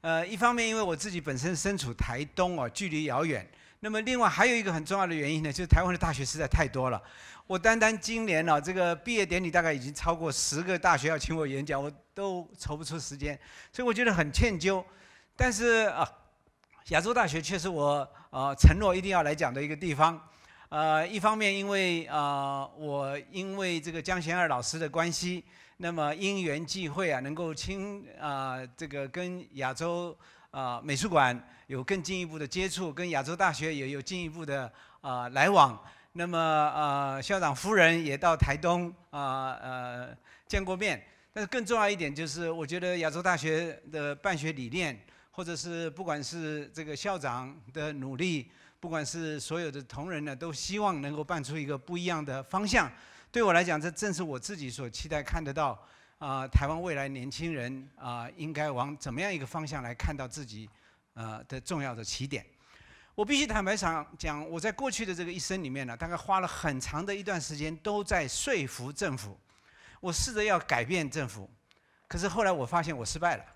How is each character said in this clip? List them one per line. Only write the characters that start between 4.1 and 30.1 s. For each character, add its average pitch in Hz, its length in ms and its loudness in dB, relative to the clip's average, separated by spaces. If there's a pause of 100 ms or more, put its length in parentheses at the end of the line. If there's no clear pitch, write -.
外 226 80 6
还 185 200 6
有 247 60 6
一 233 80 2
个 190 120 0
很 156 100 0
重 196 160 0
要 190 80 4
的 165 80 0
原 147 180 0
因 156 80 0
呢， 156 80 0
就 175 140 -4
是 - 20 -2
台 165 180 8
湾 180 100 2
的 170 40 -2
大 165 140 0
学 135 140 -2
实 147 120 -6
在 156 80 0
太 151 220 4
多 127 220 0
了。 113 120 -2 (460)
我 185 100 -2
单 226 220 4
单 220 180 6
今 226 280 -2
年 165 240 4
啊， 151 100 6
这 160 140 -4
个 175 200 2
毕 226 200 -4
业 208 120 4
典 175 160 0
礼 180 80 -2
大 170 120 4
概 165 100 2
已 143 80 0
经 135 140 -6
超 165 200 0
过 160 160 -2
十 143 320 0
个 180 160 0
大 165 200 6
学 135 100 0
要 160 100 2
请 160 160 -4
我 156 140 0
演 135 180 -4
讲， 139 160 -2
我 143 80 -4 (240)
都 196 320 -4 (140)
筹 151 160 -6
不 156 80 -10
出 156 160 -6
时 143 160 -8
间， 143 240 -6 (320)
所 - 100 -6
以 247 60 2
我 226 60 4
觉 226 100 2
得 226 100 6
很 165 200 4
歉 208 260 6
疚。 185 240 2 (540)
但 254 140 4
是 226 380 6
啊， 147 200 4 (800)
亚 165 120 8
洲 220 120 2
大 233 140 6
学 156 140 -2
却 165 180 -2
是 165 80 -2
我， 147 420 2 (200)
呃， 135 260 -2
承 170 240 10
诺 190 160 4
一 190 60 0
定 196 100 -2
要 180 100 4
来 151 140 2
讲 143 180 0
的 135 80 -4
一 147 60 -4
个 151 80 -4
地 160 180 -2
方。 156 260 4 (500)
呃， 156 360 2
一 202 140 -4
方 214 180 4
面 208 160 2
因 196 140 -2
为， 180 380 2
呃， 139 720 -2
我 143 420 -4 (120)
因 190 260 -6
为 180 220 -2
这 160 120 -8
个 165 100 -6
江 185 200 -2
贤 165 160 -2
二 175 100 4
老 127 140 0
师 156 180 -4
的 156 100 -2
关 165 220 0
系， 180 320 -4 (340)
那 170 140 -6
么 156 240 0
因 196 260 -2
缘 160 240 -2
际 180 220 -6
会 165 240 0
啊， 131 80 0
能 139 160 -6
够 165 180 -4
亲， 196 540 -8 (100)
呃， 135 480 -6 (120)
这 165 100 -10
个 139 220 -6
跟 180 360 -8 (120)
亚 131 160 -2
洲， 170 440 -4 (340)